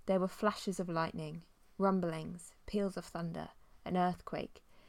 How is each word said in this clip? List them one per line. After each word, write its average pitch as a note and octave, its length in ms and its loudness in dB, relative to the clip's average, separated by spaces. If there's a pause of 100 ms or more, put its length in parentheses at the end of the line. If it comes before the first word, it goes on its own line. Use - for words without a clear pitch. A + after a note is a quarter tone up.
There F#3+ 120 6
were F#3 80 2
flashes G#3 540 0
of F3 80 -4
lightning, E3 560 -4 (340)
rumblings, F3 760 0 (120)
peals G3+ 300 0
of F3 80 -6
thunder, E3 460 -6 (340)
an F3+ 120 0
earthquake, - 680 0 (240)